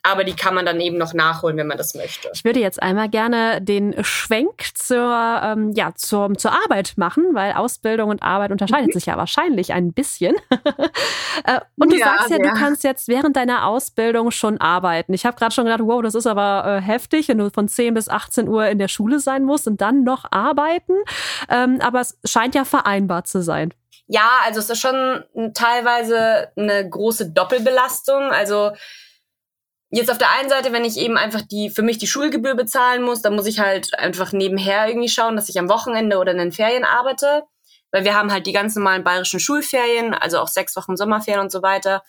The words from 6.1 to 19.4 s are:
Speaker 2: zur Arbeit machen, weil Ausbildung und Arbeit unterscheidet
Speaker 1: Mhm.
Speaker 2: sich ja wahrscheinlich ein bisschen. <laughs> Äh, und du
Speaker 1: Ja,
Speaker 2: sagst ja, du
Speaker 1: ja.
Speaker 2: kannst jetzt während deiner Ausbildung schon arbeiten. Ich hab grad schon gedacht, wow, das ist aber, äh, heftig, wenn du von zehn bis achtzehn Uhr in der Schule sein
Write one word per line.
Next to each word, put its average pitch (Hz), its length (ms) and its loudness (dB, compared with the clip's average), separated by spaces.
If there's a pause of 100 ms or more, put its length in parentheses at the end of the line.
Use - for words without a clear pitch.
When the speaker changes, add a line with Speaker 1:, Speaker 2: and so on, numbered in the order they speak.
Speaker 2:
zur - 160 0
Arbeit 269 460 0
machen, 294 380 2
weil 202 180 0
Ausbildung 220 580 0
und 208 100 -2
Arbeit 196 300 0
unterscheidet 208 380 2
Speaker 1:
Mhm. - 40 2
Speaker 2:
sich 175 140 -2
ja 170 100 -2
wahrscheinlich 254 560 0
ein 175 200 0
bisschen. 247 420 0 (160)
<laughs> 247 140 0 (800)
Äh, 254 160 2 (200)
und 320 100 6
du 359 60 6
Speaker 1:
Ja, 233 100 4
Speaker 2:
sagst 226 240 2
ja, 330 80 2
du 190 100 4
Speaker 1:
ja. 220 60 0
Speaker 2:
kannst 285 300 0
jetzt 262 240 -2
während 277 280 2
deiner 247 300 0
Ausbildung 233 640 0
schon 214 300 -2
arbeiten. 175 540 0
Ich - 100 -4
hab 240 140 0
grad 226 160 0
schon 247 100 2
gedacht, 226 180 2
wow, 233 200 2
das 220 120 -2
ist 233 120 0
aber, 202 400 2
äh, 196 160 0
heftig, 247 460 0
wenn 226 100 2
du 202 120 0
von 208 180 0
zehn 233 260 0
bis 220 160 -2
achtzehn - 380 -2
Uhr 214 180 2
in 202 120 2
der 196 100 0
Schule 240 300 0
sein 269 260 0